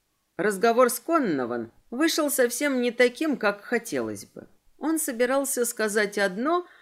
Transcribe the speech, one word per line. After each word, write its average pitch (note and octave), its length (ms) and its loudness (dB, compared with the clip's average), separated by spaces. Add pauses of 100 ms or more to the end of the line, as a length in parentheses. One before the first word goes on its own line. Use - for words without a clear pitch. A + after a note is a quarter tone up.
(380)
Разговор A3 520 4
с - 100 -4
Коннован C3 720 0 (200)
вышел D4+ 400 0
совсем B3+ 500 0
не A#3+ 100 0
таким, B3 460 2
как G3+ 240 -2
хотелось B2 640 -4
бы. - 220 -20 (300)
Он D#4+ 200 -2
собирался B3+ 680 0
сказать G#3 520 -2
одно, A#3+ 480 0 (160)